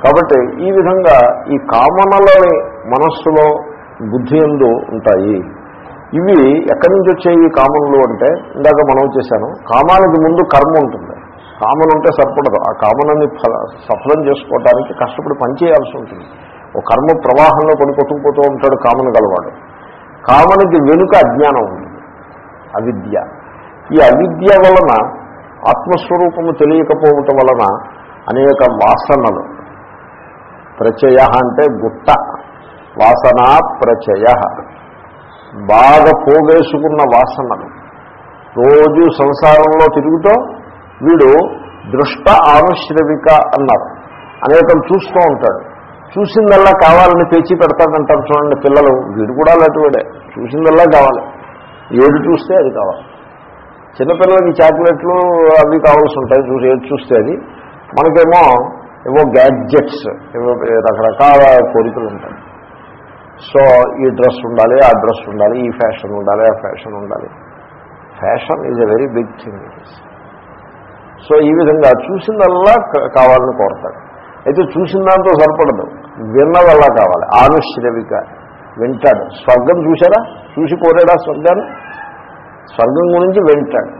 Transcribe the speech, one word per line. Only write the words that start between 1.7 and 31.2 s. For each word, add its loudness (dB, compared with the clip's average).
మనస్సులో, 0
బుద్ధి -4
యందు 0
ఉంటాయి. -4
ఇవి 2
ఎక్కడి 0
నుంచి 0
వచ్చాయి 0
ఈ 2
కామనలు 0
అంటే, -2
ఇందాక 2
మనం 2
చేశాను, -4
కామానికి 2
ముందు 0
కర్మ 2
ఉంటుంది. -10
కామన 0
ఉంటే 0
సరిపడదు. -2
ఆ -4
కామనని 0
ఫల-, -4
సఫలం -2
చేసుకోవడానికి -2
కష్టపడి -8
పని -4
చేయాల్సి 0
ఉంటుంది. -18
ఓ -6
కర్మ 0
ప్రవాహంలో 2
పడి 0
కొట్టుకుపోతూ -2
ఉంటాడు -2
కామన 0
గలవాడు. -2
కామనకి 2
వెనుక 2
అజ్ఞానం 0
ఉంటుంది, -18
అవిద్య. -8
ఈ 2
అవిద్య 0
వలన, 4
ఆత్మస్వరూపము -4
తెలియకపోవటం 0
వలన 2
అనేక 0
వాసనలు, -2
ప్రచయ 2